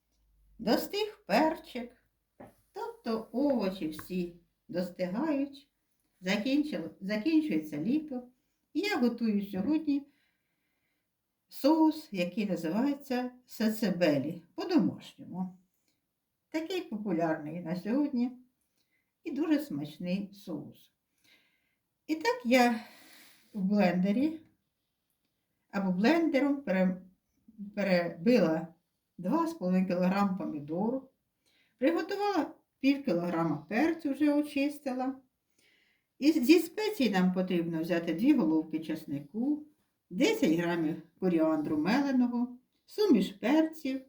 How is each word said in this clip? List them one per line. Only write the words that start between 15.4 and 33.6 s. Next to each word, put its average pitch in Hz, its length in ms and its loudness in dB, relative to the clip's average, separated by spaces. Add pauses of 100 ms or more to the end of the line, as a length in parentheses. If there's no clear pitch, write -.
Такий 320 300 -4
популярний 165 800 -4
на 170 160 -6
сьогодні 247 560 -2 (920)
і 339 60 -10
дуже 302 280 0
смачний 180 760 -6
соус. - 600 -14 (1120)
І 311 80 -2
так 466 300 -2
я 240 360 4 (720)
в 190 120 -4
блендері 202 760 2 (1300)
або 190 220 -2
блендером 285 640 2
пере-, 185 460 0 (720)
перебила 175 920 2 (520)
два 277 280 0
з 330 80 -4
половиною 185 320 0
кілограм 185 520 2
помідору, 160 720 -4 (680)
приготувала 381 680 0 (340)
пів 277 240 2
кілограма 165 640 0